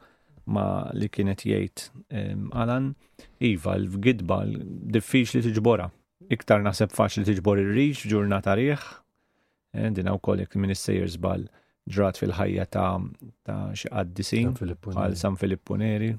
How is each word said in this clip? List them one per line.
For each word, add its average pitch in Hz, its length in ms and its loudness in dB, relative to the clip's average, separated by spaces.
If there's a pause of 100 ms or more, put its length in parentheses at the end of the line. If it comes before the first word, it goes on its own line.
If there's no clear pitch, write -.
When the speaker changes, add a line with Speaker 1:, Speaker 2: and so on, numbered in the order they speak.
(520)
Speaker 1:
ma 101 140 0 (320)
li 104 140 -2
kienet 98 340 0
jgħid, 101 380 -2 (340)
em, 101 300 -4 (100)
Alan. 127 360 0 (500)
Iva, 98 340 2
l-gidba, 98 720 0
l-, 107 160 -6 (320)
diffiċli 120 500 2
tiġbora. 107 440 2 (420)
Iktar 104 320 4
naħseb 101 320 0
faċli 101 320 2
tiġbor 98 340 4
ir-riġ 127 440 2
f'ġurnata 101 520 2
rieħ. 143 300 0 (840)
Eh, 110 220 0
din 92 160 0
wkoll 98 320 0
jekk - 160 -6
min 98 140 2
issejjer 95 400 -2
żball 92 320 -2 (460)
ġrat 95 280 2
fil-ħajja 95 500 0
ta', 92 300 0 (480)
ta' 101 120 -6 (180)
xi - 120 -10
qaddisin, 101 640 -2
Speaker 2:
San 127 80 -6
Filippo 87 320 -6
Speaker 1:
bħal 95 220 0
Speaker 2:
Neri. 90 80 -6
Speaker 1:
San 98 180 0
Filippo 95 400 -2
Neri, 107 400 0